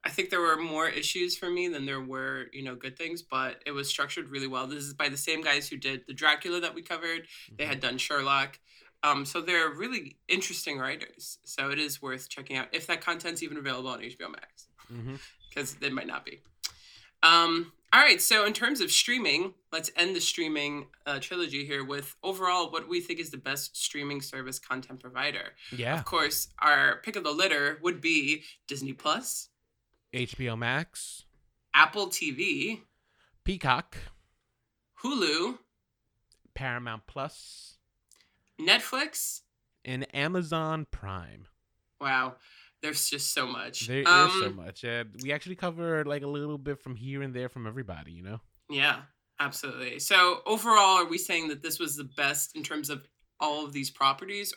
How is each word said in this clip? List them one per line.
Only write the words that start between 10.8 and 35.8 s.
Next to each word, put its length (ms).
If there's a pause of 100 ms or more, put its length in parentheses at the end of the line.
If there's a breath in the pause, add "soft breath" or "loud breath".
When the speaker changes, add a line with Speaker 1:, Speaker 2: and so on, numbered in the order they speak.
Speaker 1:
So 260
it 80
is 240
worth 260
checking 300
out 140
if 160
that 120
content's 420
even 140
available 320
on 140
H 160
B 60
O 40
Max, 400 (240)
Speaker 2:
Mm-hmm. 240 (380 loud breath)
Speaker 1:
'cause 220
they 120
might 180
not 200
be. 140 (840 loud breath)
Um, 500 (200)
all 80
right. 200
So 240
in 80
terms 280
of 120
streaming, 640 (180)
let's 240
end 180
the 60
streaming, 680 (180)
uh, 140
trilogy 440
here 200
with 380
overall 480
what 180
we 120
think 180
is 120
the 80
best 380
streaming 440
service 380
content 420
provider. 540 (180 loud breath)
Speaker 2:
Yeah. 260
Speaker 1:
Of 60
course, 440 (120)
our 420
pick 140
of 80
the 80
litter 500
would 180
be 440 (220 loud breath)
Disney 260
Plus, 560 (640)
Speaker 2:
H 240
B 120
O 80
Max, 680 (500)
Speaker 1:
Apple 340
T 240
V, 500 (600)
Speaker 2:
Peacock, 520 (1080)
Speaker 1:
Hulu, 560 (960)